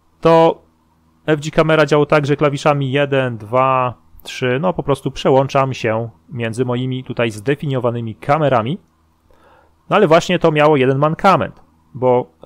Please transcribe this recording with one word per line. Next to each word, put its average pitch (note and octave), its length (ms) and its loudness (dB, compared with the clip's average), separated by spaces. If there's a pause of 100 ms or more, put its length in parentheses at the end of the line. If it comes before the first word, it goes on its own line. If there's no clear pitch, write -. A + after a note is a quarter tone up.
(220)
to E3 400 4 (640)
F D3+ 160 0
G D3+ 100 -10
Camera D#3 340 2
działał D3 200 2
tak, D3+ 200 0
że D3 100 0
klawiszami C#3+ 560 0
jeden, C3+ 460 -2
dwa, B2+ 560 0 (340)
trzy, B2+ 340 -4
no F3+ 120 -2
po D3+ 100 -8
prostu C#3 280 -4
przełączam C3+ 640 0
się A2+ 360 -4 (200)
między A#2 360 -6
moimi B2+ 380 -6
tutaj A#2 280 -4
zdefiniowanymi A#2+ 840 -4
kamerami. C#3 600 -2 (1120)
No D#3+ 60 2
ale G3+ 120 4
właśnie E3 320 2
to E3 120 2
miało D3+ 260 4
jeden C3 200 2
mankament, D#3 640 0 (320)
bo B2 380 0 (140)